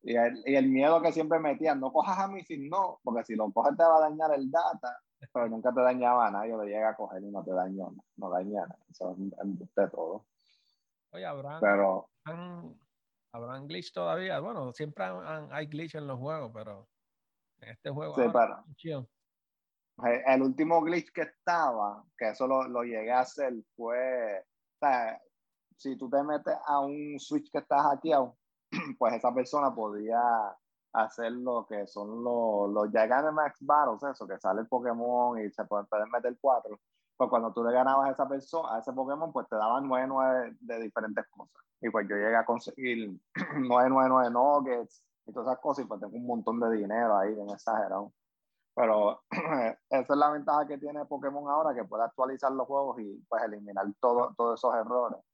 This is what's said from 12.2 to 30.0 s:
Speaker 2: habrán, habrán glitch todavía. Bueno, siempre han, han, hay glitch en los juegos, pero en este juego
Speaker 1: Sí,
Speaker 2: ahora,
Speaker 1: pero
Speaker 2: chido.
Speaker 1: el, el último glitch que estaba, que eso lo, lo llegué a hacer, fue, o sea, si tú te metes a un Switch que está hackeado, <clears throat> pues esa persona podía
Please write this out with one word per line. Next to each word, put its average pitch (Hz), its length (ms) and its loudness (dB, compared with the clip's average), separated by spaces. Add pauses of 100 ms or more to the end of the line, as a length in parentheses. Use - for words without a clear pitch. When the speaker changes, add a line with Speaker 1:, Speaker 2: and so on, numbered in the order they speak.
Speaker 2:
habrán, 170 540 -14 (540)
habrán 127 340 -12
glitch 175 260 -12
todavía. 175 480 -4
Bueno, 160 320 -8
siempre 151 320 -8
han, 185 120 -8 (100)
han, 156 260 -10
hay 147 140 -6
glitch 151 300 -10
en 147 100 -10
los 131 120 -8
juegos, 139 360 -8
pero 104 340 -16 (720)
en 110 100 -20
este 143 200 -12
juego 151 240 -8
Speaker 1:
Sí, 269 80 0
Speaker 2:
ahora, 226 100 4 (320)
Speaker 1:
pero 147 120 -20
Speaker 2:
chido. 143 320 -10 (960)
Speaker 1:
el, 120 220 2
el 131 160 6
último 156 400 4
glitch 170 300 -2
que 165 100 -4
estaba, 120 840 -2 (120)
que 113 140 -2
eso 131 160 -2
lo, 131 220 2
lo 120 160 -2
llegué 113 260 -4
a 127 100 4
hacer, 127 320 -2 (220)
fue, 120 680 -2
o - 380 -20
sea, 123 420 2 (560)
si 135 220 -8
tú 131 100 -8
te 139 140 2
metes 147 320 -2 (120)
a 143 140 2
un 143 380 -6
Switch 147 320 -4
que 147 80 -4
está 143 240 2
hackeado, 143 540 2 (340)
<clears throat> 151 280 -8
pues 117 160 4
esa 120 180 0
persona 131 420 0
podía 107 460 -2 (720)